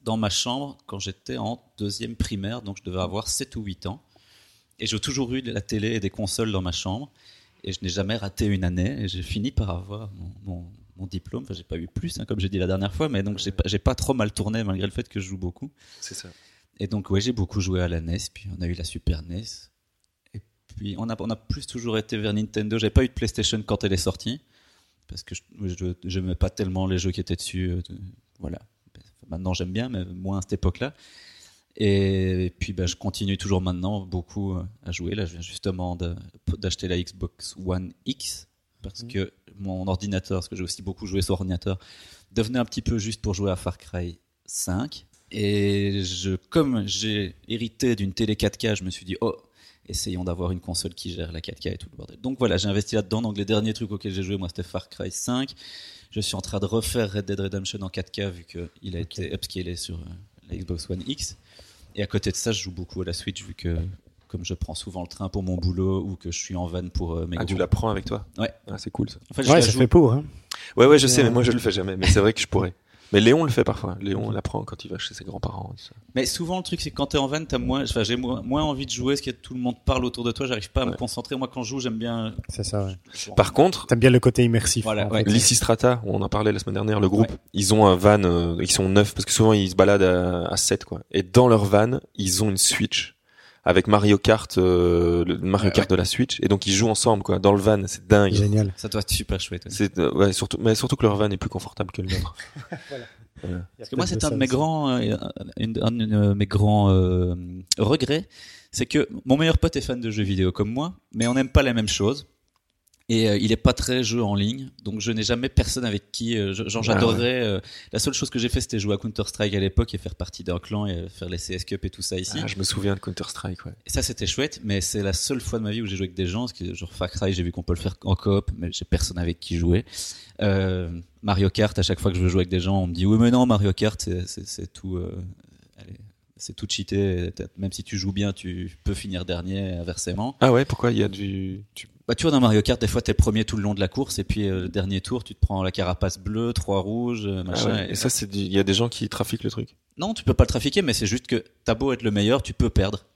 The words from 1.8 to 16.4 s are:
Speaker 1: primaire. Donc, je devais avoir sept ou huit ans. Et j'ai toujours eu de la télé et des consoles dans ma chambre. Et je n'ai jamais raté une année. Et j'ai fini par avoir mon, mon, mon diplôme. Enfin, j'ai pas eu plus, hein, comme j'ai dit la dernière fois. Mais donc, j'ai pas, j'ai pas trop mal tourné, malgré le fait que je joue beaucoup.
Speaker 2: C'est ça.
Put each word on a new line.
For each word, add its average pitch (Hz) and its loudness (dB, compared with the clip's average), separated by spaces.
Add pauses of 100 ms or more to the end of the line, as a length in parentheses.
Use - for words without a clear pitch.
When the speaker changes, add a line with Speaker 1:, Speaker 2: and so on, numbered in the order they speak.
Speaker 1:
primaire. 107 -4
Donc, 98 -10
je - -20
devais 92 -6
avoir 92 -4
sept - -6
ou 113 -8
huit 101 -10
ans. 98 -6 (760)
Et 113 -4
j'ai 110 -2
toujours 127 -4
eu 131 -2
de 120 -8
la 104 -4
télé 110 -2
et 110 0
des 95 -2
consoles 110 -2
dans 95 0
ma 90 -4
chambre. 107 -6 (540)
Et 95 -6
je - -8
n'ai 95 -6
jamais 98 -2
raté 98 -4
une 98 2
année. 92 0
Et 95 -4
j'ai 90 -6
fini 110 -4
par 101 -2
avoir 101 -8
mon, 92 -14 (120)
mon, 87 -10 (340)
mon 95 -10
diplôme. 110 -8
Enfin, 98 -10
j'ai 85 -12
pas 82 -8
eu 85 -8
plus, - -8
hein, 107 -8
comme 107 -4
j'ai 95 -2
dit 98 -2
la 90 0
dernière 95 0
fois. 156 -2
Mais 104 0
donc, 101 -4
j'ai 98 -6
pas, - 0
j'ai 101 0
pas 127 0
trop - -2
mal 107 0
tourné, 110 -4
malgré 95 -2
le 95 -6
fait - -8
que - -8
je 95 -6
joue 95 -10
beaucoup. 92 -8 (280)
Speaker 2:
C'est - -14
ça. - -14 (500)